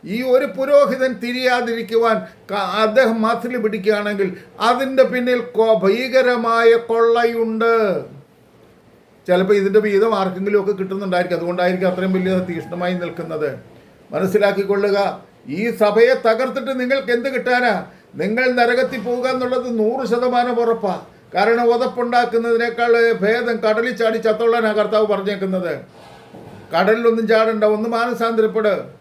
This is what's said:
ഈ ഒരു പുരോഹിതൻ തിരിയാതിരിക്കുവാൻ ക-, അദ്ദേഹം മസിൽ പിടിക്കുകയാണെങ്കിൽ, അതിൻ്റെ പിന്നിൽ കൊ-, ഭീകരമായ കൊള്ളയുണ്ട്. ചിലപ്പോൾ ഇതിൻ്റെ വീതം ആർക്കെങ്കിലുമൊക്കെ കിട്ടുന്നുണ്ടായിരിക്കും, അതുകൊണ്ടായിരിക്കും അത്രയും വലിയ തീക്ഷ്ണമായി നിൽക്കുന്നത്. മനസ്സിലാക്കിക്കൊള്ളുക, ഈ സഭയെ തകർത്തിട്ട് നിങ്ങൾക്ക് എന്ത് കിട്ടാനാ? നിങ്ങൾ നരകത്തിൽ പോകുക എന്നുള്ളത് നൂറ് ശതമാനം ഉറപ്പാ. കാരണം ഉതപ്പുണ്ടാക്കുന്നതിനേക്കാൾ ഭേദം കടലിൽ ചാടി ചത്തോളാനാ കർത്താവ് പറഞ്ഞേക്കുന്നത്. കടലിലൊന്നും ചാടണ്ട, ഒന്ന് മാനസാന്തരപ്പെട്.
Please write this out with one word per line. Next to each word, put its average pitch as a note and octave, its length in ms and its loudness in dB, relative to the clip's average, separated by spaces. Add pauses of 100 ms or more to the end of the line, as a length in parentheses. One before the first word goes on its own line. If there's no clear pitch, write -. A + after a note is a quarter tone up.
(160)
ഈ A#3+ 40 -4 (140)
ഒരു C#4 240 2
പുരോഹിതൻ C4 560 2 (100)
തിരിയാതിരിക്കുവാൻ A#3 960 0 (320)
ക-, G3 160 -4 (160)
അദ്ദേഹം A3+ 420 2
മസിൽ A#3+ 380 -2
പിടിക്കുകയാണെങ്കിൽ, G#3 640 -2 (400)
അതിൻ്റെ C4 440 2
പിന്നിൽ B3 280 0 (160)
കൊ-, A3 280 4
ഭീകരമായ A#3 840 2 (220)
കൊള്ളയുണ്ട്. A#3 840 2 (1500)
ചിലപ്പോൾ F#3 320 4
ഇതിൻ്റെ G3 260 2
വീതം G#3 320 2
ആർക്കെങ്കിലുമൊക്കെ F#3+ 600 -2
കിട്ടുന്നുണ്ടായിരിക്കും, F#3 600 -2
അതുകൊണ്ടായിരിക്കും F3+ 500 -2
അത്രയും F#3 280 -2
വലിയ F#3 160 0 (160)
തീക്ഷ്ണമായി F3 520 -6
നിൽക്കുന്നത്. D#3+ 480 -6 (640)
മനസ്സിലാക്കിക്കൊള്ളുക, G3 840 0 (640)
ഈ - 20 -4 (200)
സഭയെ A3+ 320 4 (140)
തകർത്തിട്ട് B3 540 -2
നിങ്ങൾക്ക് B3+ 340 -2
എന്ത് B3 180 -4
കിട്ടാനാ? B3 400 0 (480)
നിങ്ങൾ A3 240 -2 (140)
നരകത്തിൽ A#3+ 480 0
പോകുക B3 260 -2
എന്നുള്ളത് B3+ 340 -4 (120)
നൂറ് A#3+ 320 0
ശതമാനം A#3+ 520 0
ഉറപ്പാ. G#3 320 -2 (400)
കാരണം A#3 300 2 (100)
ഉതപ്പുണ്ടാക്കുന്നതിനേക്കാൾ A#3 1160 0 (300)
ഭേദം A#3 320 0 (100)
കടലിൽ A#3 340 0
ചാടി A3+ 260 0
ചത്തോളാനാ A3+ 540 2
കർത്താവ് G#3+ 340 0
പറഞ്ഞേക്കുന്നത്. F#3+ 600 -4 (1000)
കടലിലൊന്നും A3 540 2
ചാടണ്ട, A3 360 2 (120)
ഒന്ന് A3 220 -4
മാനസാന്തരപ്പെട്. A3+ 760 0 (280)